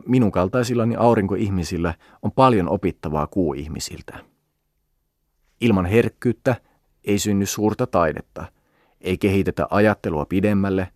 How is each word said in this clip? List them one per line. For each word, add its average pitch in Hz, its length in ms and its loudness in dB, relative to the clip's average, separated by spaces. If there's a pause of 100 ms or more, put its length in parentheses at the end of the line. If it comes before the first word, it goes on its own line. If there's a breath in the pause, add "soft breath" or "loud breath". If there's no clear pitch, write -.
minun 120 260 2
kaltaisillani 113 640 0
aurinkoihmisillä 95 1000 0 (280 soft breath)
on 107 100 -4
paljon 117 360 4
opittavaa 78 580 -2
kuuihmisiltä. 73 920 -6 (1400)
Ilman 98 260 2
herkkyyttä 117 680 0 (480)
ei 104 140 0
synny 98 280 0
suurta 107 400 -2
taidetta, - 580 -2 (560)
ei 92 180 -4
kehitetä 98 520 0
ajattelua 98 560 0
pidemmälle, 98 680 0